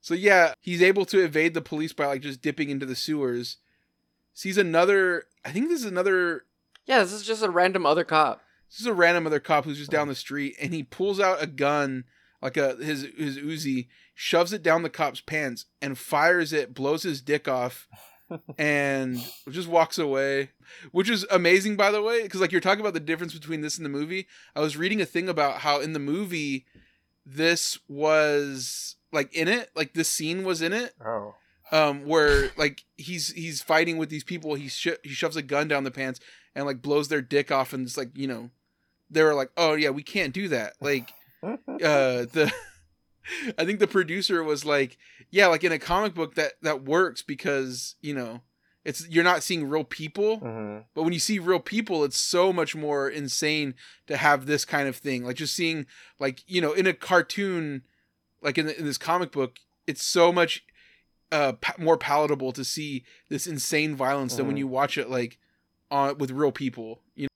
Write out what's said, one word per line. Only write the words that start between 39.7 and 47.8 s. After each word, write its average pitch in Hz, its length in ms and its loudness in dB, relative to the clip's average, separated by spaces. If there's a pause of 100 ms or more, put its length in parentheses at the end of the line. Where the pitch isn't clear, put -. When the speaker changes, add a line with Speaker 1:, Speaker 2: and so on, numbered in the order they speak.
Speaker 1:
yeah, 151 180 2
we 139 100 -4
can't 151 320 -2
do 190 140 -4
that." 120 340 -2
Like, 139 300 -2 (160)
Speaker 3:
<laughs> - 160 -20
Speaker 1:
uh, 226 140 -6 (100)
the, 143 840 2 (540)
<laughs> 311 540 -10
I 160 60 2
think 196 140 -2
the 208 60 6
producer 180 580 -2
was 147 220 -4
like, 139 320 -2 (320)
"Yeah, 190 180 6
like, 160 160 4
in 175 80 2
a 160 60 -2
comic 185 380 -2
book 160 180 -4
that, 151 200 -2 (100)
that 151 200 -2
works 156 380 0
because, 135 800 -6